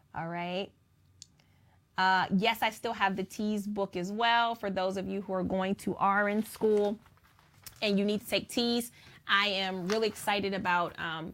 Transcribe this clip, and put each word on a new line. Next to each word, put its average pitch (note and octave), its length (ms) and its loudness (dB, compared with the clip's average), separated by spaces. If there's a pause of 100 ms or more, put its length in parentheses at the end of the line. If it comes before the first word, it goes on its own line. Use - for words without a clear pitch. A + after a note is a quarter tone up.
(140)
All E3 140 -6
right? F3 440 -6 (1300)
Uh, F#3 360 4
yes, A3 280 2
I A3 80 2
still A3+ 240 -4
have G3 240 0
the F#3+ 60 -2
T's G#3 440 -4
book G3 300 -4
as F3+ 140 -4
well A#3 440 2
for G#3 140 -4
those F#3+ 260 0
of F#3 120 -4
you G3 140 -4
who F#3+ 120 -6
are F#3 100 0
going F#3+ 320 0
to - 220 -4
R G3+ 320 4
N G#3+ 160 0
school G#3 520 2 (840)
and G3+ 180 4
you G3+ 60 2
need G#3 160 0
to - 60 -14
take - 200 -2
T's. A#3+ 440 0 (360)
I G3+ 200 4
am F#3 400 -2
really A3 200 2
excited G3+ 460 0
about, F3+ 460 0
um, D#3+ 340 -6